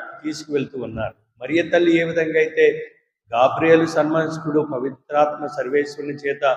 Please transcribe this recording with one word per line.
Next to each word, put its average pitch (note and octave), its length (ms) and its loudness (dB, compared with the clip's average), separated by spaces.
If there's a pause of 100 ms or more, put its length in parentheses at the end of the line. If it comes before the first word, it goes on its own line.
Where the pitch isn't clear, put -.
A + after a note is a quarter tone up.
(240)
తీసుకువెళ్తూ D3 580 -6
ఉన్నారు. A2 320 -8 (260)
మరియ D3+ 220 -2
తల్లి E3+ 340 4
ఏ E3 80 2
విధంగా D#3+ 340 -2
అయితే D#3 540 2 (420)
గాబ్రియేలు D#3+ 520 4
సన్మానస్కుడు D#3 840 0
పవిత్రాత్మ D3 760 -2
సర్వేశ్వరుని C#3+ 680 -4
చేత C#3+ 300 -6 (120)